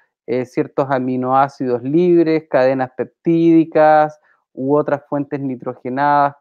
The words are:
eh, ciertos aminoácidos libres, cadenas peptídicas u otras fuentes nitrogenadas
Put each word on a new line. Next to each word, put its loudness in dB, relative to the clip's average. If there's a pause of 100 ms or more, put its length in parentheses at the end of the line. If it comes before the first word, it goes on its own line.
(280)
eh, -4
ciertos -4
aminoácidos -2
libres, 2
cadenas 0
peptídicas 2 (340)
u -2
otras -2
fuentes -6
nitrogenadas -2